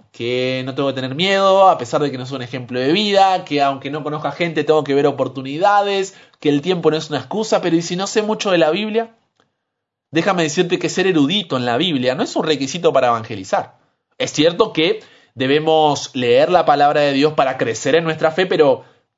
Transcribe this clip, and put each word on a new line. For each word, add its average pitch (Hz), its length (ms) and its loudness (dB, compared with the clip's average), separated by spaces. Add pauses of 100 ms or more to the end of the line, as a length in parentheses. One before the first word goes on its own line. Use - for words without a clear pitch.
(120)
que 127 540 -4
no 135 80 -10
tengo 139 160 -2
que 123 40 -4
tener 131 200 -6
miedo, 190 540 4
a 160 100 4
pesar 147 240 -2
de 143 80 0
que 127 80 -8
no 127 80 -10
soy 139 100 -8
un 123 60 -8
ejemplo 123 360 -8
de 135 140 2
vida, 190 520 2
que 143 180 -2
aunque 139 280 -2
no 151 120 -6
conozca 147 280 -6
gente 160 320 -2
tengo 151 220 2
que 139 100 -2
ver 143 120 4
oportunidades, 190 1080 0 (240)
que 147 120 0
el 143 100 2
tiempo 165 300 0
no 156 80 -2
es 156 100 -10
una 147 100 -4
excusa, 202 440 -2
pero 170 140 2
¿y 170 60 0
si 175 140 -6
no 196 100 -6
sé 214 160 -2
mucho 214 280 -4
de 175 80 2
la 156 120 4
Biblia? 214 460 -4 (920)
Déjame 175 320 0
decirte 175 360 -2
que 165 120 -4
ser 185 160 -2
erudito 170 500 0
en 123 80 -4
la 120 140 0
Biblia 131 360 0
no 185 80 -4
es 339 140 -6
un 214 80 -2
requisito 156 480 0
para 123 160 4
evangelizar. 113 720 -4 (400)
Es 127 140 -4
cierto 170 420 2
que 160 260 0 (340)
debemos 151 800 0
leer 127 360 4
la 175 160 4
palabra 147 340 4
de 143 140 2
Dios 147 180 2
para 131 240 0
crecer 131 380 -2
en 165 100 2
nuestra 156 260 -2
fe, 147 140 0
pero 156 400 2 (340)